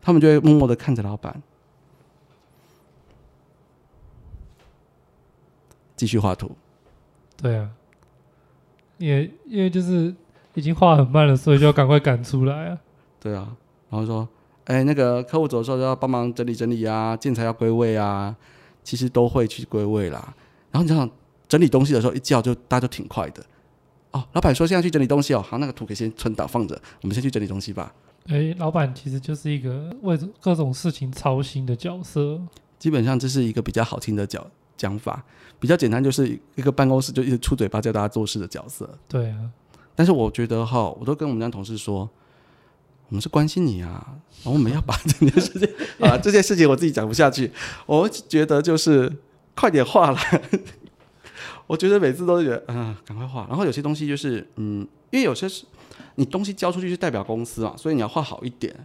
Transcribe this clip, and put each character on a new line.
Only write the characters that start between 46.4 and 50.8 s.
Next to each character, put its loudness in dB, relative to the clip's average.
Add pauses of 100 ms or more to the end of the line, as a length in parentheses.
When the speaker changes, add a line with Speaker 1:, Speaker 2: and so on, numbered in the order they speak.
Speaker 1:
事 0
情 8
我 6
自 -2
己 2
讲 -2
不 -4
下 4
去， 0 (360)
我 4
觉 0
得 2
就 2
是 4 (440)
快 2
点 4
画 4
啦。 -2 (680)